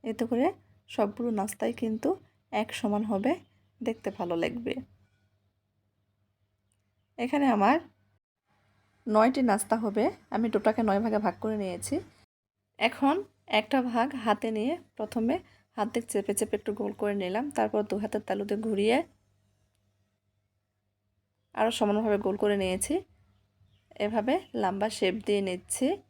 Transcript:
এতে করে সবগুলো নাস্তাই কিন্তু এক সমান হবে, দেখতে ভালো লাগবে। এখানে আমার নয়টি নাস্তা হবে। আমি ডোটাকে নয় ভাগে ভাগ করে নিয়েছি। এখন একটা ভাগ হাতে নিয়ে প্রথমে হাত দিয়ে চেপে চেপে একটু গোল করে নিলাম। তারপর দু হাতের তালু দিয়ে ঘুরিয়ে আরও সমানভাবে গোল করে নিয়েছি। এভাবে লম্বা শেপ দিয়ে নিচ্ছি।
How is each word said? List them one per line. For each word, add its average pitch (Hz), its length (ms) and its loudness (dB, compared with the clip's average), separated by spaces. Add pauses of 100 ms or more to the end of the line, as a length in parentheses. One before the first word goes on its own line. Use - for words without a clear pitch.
এতে 226 260 -2
করে 254 160 2 (440)
সবগুলো 214 380 -2 (120)
নাস্তাই 220 320 -2 (100)
কিন্তু 226 260 -2 (440)
এক 214 160 -2 (120)
সমান 208 300 0
হবে, 208 220 0 (480)
দেখতে 226 280 -4 (100)
ভালো 175 240 -2
লাগবে। 233 320 -4 (2500)
এখানে 277 280 2 (100)
আমার 208 200 6 (1300)
নয়টি 233 440 4
নাস্তা 208 340 2
হবে। 208 200 2 (300)
আমি 220 180 2
ডোটাকে 214 360 2
নয় 196 160 4
ভাগে 214 220 0
ভাগ 180 160 0
করে 220 200 -2
নিয়েছি। 190 320 -6 (840)
এখন 277 360 2 (460)
একটা - 180 0 (140)
ভাগ 240 160 2 (160)
হাতে 214 320 0
নিয়ে 226 160 0 (240)
প্রথমে 226 380 0 (420)
হাত 214 160 -2
দিয়ে 233 180 -2
চেপে 202 280 -2
চেপে 208 200 0
একটু - 120 -4 (100)
গোল 202 200 -2
করে 208 220 0
নিলাম। 190 220 -2 (120)
তারপর 214 240 2 (100)
দু 190 120 0
হাতের 208 260 -4
তালু 202 200 -2
দিয়ে 208 180 -2
ঘুরিয়ে 214 300 2 (2500)
আরও 220 240 2
সমানভাবে 208 460 2
গোল 196 180 0
করে 208 200 2
নিয়েছি। 190 320 -2 (1080)
এভাবে 220 300 0 (280)
লম্বা 196 260 0 (100)
শেপ 190 160 2 (120)
দিয়ে 202 220 2
নিচ্ছি। 185 380 -4 (240)